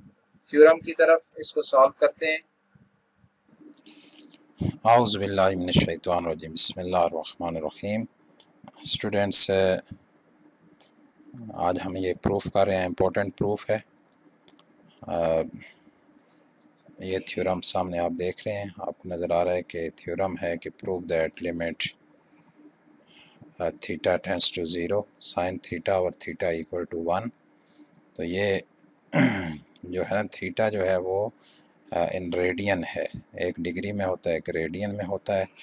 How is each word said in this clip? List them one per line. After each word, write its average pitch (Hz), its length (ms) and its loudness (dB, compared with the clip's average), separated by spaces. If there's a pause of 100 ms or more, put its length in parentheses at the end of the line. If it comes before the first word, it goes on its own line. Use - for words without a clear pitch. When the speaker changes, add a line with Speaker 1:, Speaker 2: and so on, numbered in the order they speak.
(480)
Speaker 1:
थ्योरम 156 300 10
की 165 140 -10
तरफ, 165 480 4
इसको 151 220 -2
सॉल्व - 400 6
करते 151 260 2
हैं। 156 140 0 (2500)
Speaker 2:
औज़ु 110 340 6
बिल्लाहि 98 360 4
मिनश 87 220 0
शैतानिर 87 540 0
रजीम। 80 200 -8
बिस्मिल्लाहिर 90 600 2
रहमानिर 82 520 -6
रहीम। 104 440 -6 (760)
स्टूडेंट्स, 101 680 4 (2000)
आज 87 240 0
हम 92 180 -8
ये 92 160 0
proof - 340 0
कर 98 200 4
रहे 98 100 2
हैं, 92 80 0
important 92 480 0
proof 104 360 -2
है। 107 80 2 (1300)
अ, 87 80 -2 (1800)
ये 95 180 -2
theorem 92 400 -2
सामने 90 400 0
आप 87 120 0
देख 87 360 -4
रहे 104 80 -2
हैं, 101 260 -8
आपको 85 280 -10
नज़र 87 220 -4
आ 85 100 4
रहा 90 120 2
है 90 80 0
कि 82 280 -6
theorem 90 480 -6
है 87 200 -4
कि 92 120 -10
prove 92 360 -6
that 82 380 -2
limit, 85 440 -4 (1700)
अ, 85 80 -2
theta 90 460 -2 (120)
tends 90 240 2
to 87 180 -4
zero, 90 320 0 (200)
sin 92 440 0
theta 87 240 -6
और 92 220 0
theta 87 420 -6
equal 82 400 -6
to 82 160 -6
one। 104 200 -2 (880)
तो 85 60 -4
ये 95 400 0 (260)
<clears throat> - 260 -8 (680)
जो 90 180 -4
है 95 120 -4
ना 107 80 0
theta 98 460 -2
जो 104 140 -2
है 92 140 2
वो, 95 360 -2 (600)
uh, 85 140 0 (100)
in 87 180 -6
radian 90 500 0
है, - 220 -6 (320)
एक 87 200 -4
degree 90 320 -4
में 101 140 -2
होता 90 240 -2
है, 82 80 0
एक 80 120 -8
radian 87 420 -4
में 101 140 -6
होता 98 280 -4
है। 95 140 0 (160)